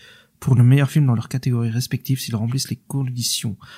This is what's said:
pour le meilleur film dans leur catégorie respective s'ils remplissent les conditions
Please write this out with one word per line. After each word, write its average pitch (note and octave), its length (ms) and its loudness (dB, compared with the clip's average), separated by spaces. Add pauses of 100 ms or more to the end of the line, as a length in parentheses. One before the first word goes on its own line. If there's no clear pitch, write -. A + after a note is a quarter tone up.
(400)
pour C3 160 2
le A#2+ 80 6
meilleur C3+ 280 6
film D3+ 140 2
dans B2 100 2
leur A2 140 -4
catégorie A#2+ 400 -2
respective B2 500 -4
s'ils A#2 160 -6
remplissent A#2+ 340 -4
les - 60 -6
conditions B2 800 -6 (200)